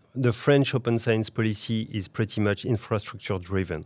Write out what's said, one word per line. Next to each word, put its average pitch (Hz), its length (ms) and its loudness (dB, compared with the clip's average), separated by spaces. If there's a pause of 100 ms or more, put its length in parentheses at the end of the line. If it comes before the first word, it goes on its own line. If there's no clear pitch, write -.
(160)
the 123 180 2
French 139 400 4
open 117 240 0
science 110 320 2
policy 110 600 -2
is 98 160 -4
pretty 107 340 -2
much 101 240 0
infrastructure 107 720 -2
driven. 87 480 -4